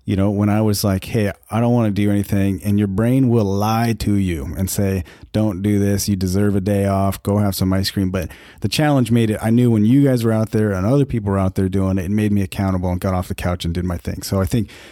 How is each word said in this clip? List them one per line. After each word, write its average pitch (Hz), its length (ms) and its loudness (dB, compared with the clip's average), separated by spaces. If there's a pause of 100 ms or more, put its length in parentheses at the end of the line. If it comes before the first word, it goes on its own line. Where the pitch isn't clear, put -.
You 104 100 -2
know, 98 140 2
when 104 180 2
I 104 140 2
was 104 200 0
like, 95 220 0
"Hey, 104 260 -2 (200)
I 107 100 -2
don't 120 140 2
wanna 113 160 2
do 104 200 0
anything," 98 540 0
and 101 140 2
your 104 100 2
brain 120 400 2
will 117 160 2
lie 110 540 0
to 104 160 0
you 85 420 -2
and 95 140 -4
say, 95 340 -2 (300)
"Don't 107 260 0
do 104 180 2
this, 101 300 0
you 101 80 2
deserve 98 400 0
a 98 60 0
day 98 240 0
off, 98 360 0
go 101 140 0
have 104 180 0
some 95 200 0
ice 95 160 -2
cream." 95 200 -2
But 92 200 -4 (320)
the 104 80 0
challenge 143 400 2
made 117 180 2
it, 107 140 -2
I 110 80 0
knew 120 200 4
when 107 140 4
you 131 180 4
guys 127 220 2
were 113 80 2
out 110 200 0
there 107 200 0
and 92 140 -2
other 139 180 2
people 104 280 -4
were 98 60 2
out 95 160 0
there 95 140 0
doing 95 300 0
it, 90 80 -4
it 95 40 -4
made 104 220 0
me 101 80 2
accountable 92 500 -2
and 87 80 -2
got 95 140 -2
off 92 160 -2
the 98 60 -6
couch 90 320 -4
and 85 80 -2
did 90 100 -4
my 87 140 -4
thing. 92 240 -10
So 98 180 -2
I 95 60 2
think 107 240 -2 (220)